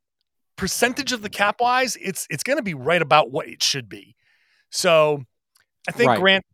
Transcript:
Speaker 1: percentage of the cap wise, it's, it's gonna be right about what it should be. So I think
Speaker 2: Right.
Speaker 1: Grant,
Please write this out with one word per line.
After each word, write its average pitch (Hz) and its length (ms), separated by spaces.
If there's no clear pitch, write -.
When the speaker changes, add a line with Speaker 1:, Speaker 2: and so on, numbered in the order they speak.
Speaker 1:
percentage - 560
of 220 100
the 208 80
cap 208 300
wise, 247 360
it's, - 320
it's 156 140
gonna 277 200
be 190 120
right 147 260
about 151 300
what - 180
it - 140
should 123 260
be. 104 280
So 151 520
I 175 40
think 240 160
Speaker 2:
Right. 220 120
Speaker 1:
Grant, 190 340